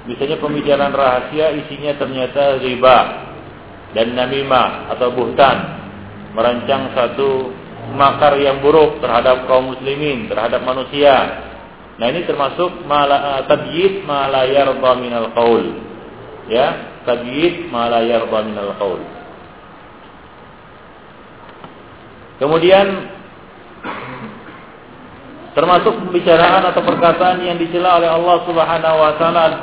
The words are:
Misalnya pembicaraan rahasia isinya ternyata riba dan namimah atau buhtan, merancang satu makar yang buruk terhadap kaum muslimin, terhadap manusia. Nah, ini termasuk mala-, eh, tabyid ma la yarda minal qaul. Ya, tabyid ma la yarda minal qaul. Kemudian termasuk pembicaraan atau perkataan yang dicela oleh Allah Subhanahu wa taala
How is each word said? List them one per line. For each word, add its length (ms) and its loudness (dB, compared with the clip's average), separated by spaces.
Misalnya 360 -6
pembicaraan 560 0
rahasia 560 0
isinya 320 -8
ternyata 640 -2
riba 380 4
dan 240 -2
namimah 800 0
atau 160 0
buhtan, 440 2
merancang 640 -2
satu 560 -2
makar 440 4
yang 240 0
buruk 400 4
terhadap 400 2
kaum 320 0
muslimin, 520 -4
terhadap 360 -2
manusia. 840 0
Nah, 80 0
ini 160 -4
termasuk 640 -4
mala-, 500 2
eh, 60 -4
tabyid 640 -2
ma 240 -2
la 160 2
yarda 480 2
minal 400 -6
qaul. 280 4
Ya, 560 -2
tabyid 640 -4
ma 240 -2
la 80 2
yarda 400 0
minal 400 -8
qaul. 240 -4
Kemudian 800 2
termasuk 420 4
pembicaraan 560 4
atau 80 0
perkataan 640 2
yang 160 -4
dicela 400 2
oleh 100 2
Allah 280 4
Subhanahu 560 0
wa 160 4
taala 260 2